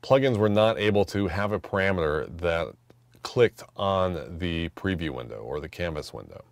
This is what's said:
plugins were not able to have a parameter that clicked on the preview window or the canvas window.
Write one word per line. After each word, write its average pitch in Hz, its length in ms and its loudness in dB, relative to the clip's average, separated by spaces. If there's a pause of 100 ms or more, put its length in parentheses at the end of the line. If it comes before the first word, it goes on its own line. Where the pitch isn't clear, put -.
plugins 135 360 4
were 107 100 4
not 107 300 4
able 101 260 4
to 101 240 -2
have 101 240 -2
a 101 80 -2
parameter 90 760 0
that 82 300 -2 (540)
clicked - 400 2 (140)
on 92 640 0
the 82 320 -2
preview 85 400 -4
window 58 300 -10
or 64 200 -6
the 82 80 -10
canvas 82 460 -6
window. 50 380 -16